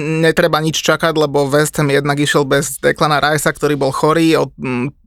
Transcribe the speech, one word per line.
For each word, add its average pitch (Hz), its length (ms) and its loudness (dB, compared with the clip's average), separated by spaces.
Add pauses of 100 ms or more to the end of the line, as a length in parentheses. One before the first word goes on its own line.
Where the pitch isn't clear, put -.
(200)
netreba 160 400 2
nič 156 180 -2
čakať, 160 360 0
lebo 143 340 0
West 147 260 0
Ham 151 140 0
jednak 143 280 0
išiel 147 280 0
bez 139 320 -2
Declana 151 420 0
Ricea, 147 300 0
ktorý 147 260 -2
bol 135 160 0
chorý. 160 460 2
Od, 143 160 0
mm, 127 400 -6 (140)